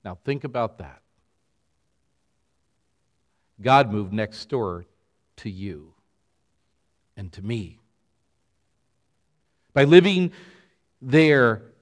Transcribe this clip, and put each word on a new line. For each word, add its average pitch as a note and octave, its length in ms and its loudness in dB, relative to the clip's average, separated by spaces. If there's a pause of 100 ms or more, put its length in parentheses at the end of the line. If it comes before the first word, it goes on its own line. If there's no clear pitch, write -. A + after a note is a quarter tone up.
Now F2+ 200 -14
think C#3 180 -6
about A#2+ 360 -6
that. D2+ 240 -20 (2500)
God B2+ 320 2
moved G2+ 200 -4
next G#2+ 360 -8
door F#2 380 -6 (500)
to A2+ 140 -12
you F2 440 -14 (1200)
and F#2 160 -16
to G2 100 -18
me. G2+ 360 -10 (1900)
By C#3+ 120 2
living F3+ 480 6 (680)
there C3 600 2 (200)